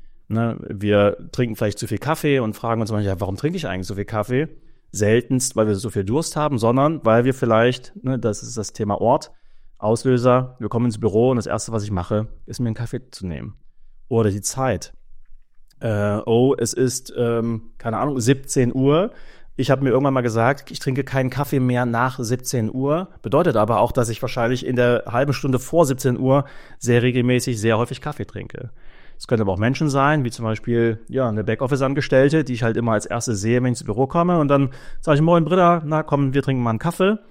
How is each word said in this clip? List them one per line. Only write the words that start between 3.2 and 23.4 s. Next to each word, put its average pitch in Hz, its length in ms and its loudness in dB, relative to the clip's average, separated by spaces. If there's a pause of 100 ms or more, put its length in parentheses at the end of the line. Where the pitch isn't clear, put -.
„Warum 98 160 -4
trinke 170 220 -4
ich 156 100 -6
eigentlich 92 180 -6
so 104 100 -8
viel 98 100 -6
Kaffee?“ 123 420 -2 (420)
Seltenst, 120 680 2
weil 110 100 4
wir 107 80 2
so 98 160 -4
viel 98 140 -2
Durst 131 320 -2
haben, 147 200 0
sondern 131 480 2
weil 113 220 6
wir 131 80 2
vielleicht, 120 580 2 (100)
ne, 131 160 -4
das 110 240 -4
ist 117 140 -12
das 107 160 -8
Thema 101 260 -2
Ort, 123 340 0 (440)
Auslöser, 127 840 2
wir 107 120 -6
kommen 120 160 0
ins 107 120 -2
Büro 110 300 2
und 131 80 2
das 113 100 -4
Erste, 110 260 -4
was 107 120 -4
ich 107 60 -8
mache, 104 380 -2 (180)
ist - 120 -14
mir 123 100 -2
einen 110 60 -2
Kaffee 120 360 -8
zu - 160 -12
nehmen. 80 300 -10 (520)
Oder 113 220 2
die 101 100 -4
Zeit. 123 540 -4 (840)
Äh, 104 440 0
oh, 123 320 4
es 120 160 -2
ist, - 420 -2
ähm, 117 600 -2
keine 113 220 -6
Ahnung, 135 220 -2
siebzehn 127 540 2
Uhr. 143 360 2 (440)
Ich 131 160 -2
habe 135 140 2
mir 131 60 4
irgendwann 135 240 4
mal 127 80 2
gesagt, 120 480 0
ich - 80 -12
trinke 135 260 -4
keinen 131 240 0
Kaffee 139 320 -2
mehr 123 240 2
nach 120 340 -2
siebzehn 120 540 -2
Uhr. 147 380 -2 (100)
Bedeutet 139 360 2